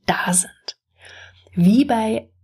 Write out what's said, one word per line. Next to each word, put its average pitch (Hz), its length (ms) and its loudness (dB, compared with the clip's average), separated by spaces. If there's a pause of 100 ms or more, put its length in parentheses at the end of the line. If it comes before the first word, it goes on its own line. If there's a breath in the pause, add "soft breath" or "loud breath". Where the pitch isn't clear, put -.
da - 260 -4
sind. - 460 -6 (760 loud breath)
Wie 202 300 4
bei 226 440 -4 (160)